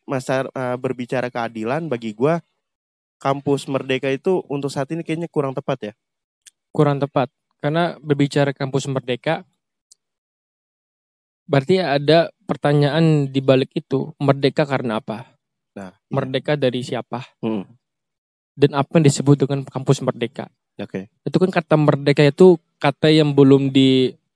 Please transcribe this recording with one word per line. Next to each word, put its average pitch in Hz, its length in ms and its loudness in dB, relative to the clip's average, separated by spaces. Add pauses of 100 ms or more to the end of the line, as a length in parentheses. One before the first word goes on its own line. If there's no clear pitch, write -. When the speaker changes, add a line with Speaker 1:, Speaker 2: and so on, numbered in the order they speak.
Speaker 1:
masa, 131 480 -4
eh, 127 240 -6
berbicara 123 560 -6
keadilan 117 560 -6
bagi 117 240 -6
gue, 135 240 0 (800)
kampus 139 560 -2
Merdeka 131 400 -2
itu 180 400 -2
untuk 139 160 -6
saat 143 240 -6
ini 165 160 -8
kayaknya 160 240 -6
kurang 135 240 -4
tepat - 240 -6
ya. 104 160 -12 (800)
Speaker 2:
Kurang 143 240 2
tepat, 135 320 -2 (320)
karena 160 400 -2
berbicara 143 480 0
kampus 139 400 -6
Merdeka, 131 560 -4 (2000)
berarti 147 320 2
ada 151 480 2 (160)
pertanyaan 147 880 2
di 135 80 -2
balik 131 400 2
itu, 143 400 -4
merdeka 139 480 0
karena 123 320 -4
apa? - 400 -12 (320)
Speaker 1:
Nah, 95 240 -16
iya. - 160 -20
Speaker 2:
Merdeka 135 480 -4
dari 127 240 -2
siapa? 120 400 -8 (160)
Speaker 1:
Hmm. 110 240 -4 (960)
Speaker 2:
Dan 139 160 2
apa 139 240 -2
yang 151 80 4
disebut 139 400 2
dengan 139 160 -4
kampus 131 400 -2
Merdeka? 120 480 -8 (240)
Speaker 1:
Oke. 98 320 -12 (160)
Speaker 2:
Itu 147 160 -2
kan 185 80 4
kata 170 320 0
merdeka 143 480 2
itu 180 320 6 (160)
kata - 320 -2
yang 156 240 4
belum 139 400 6
di-, 131 400 4 (240)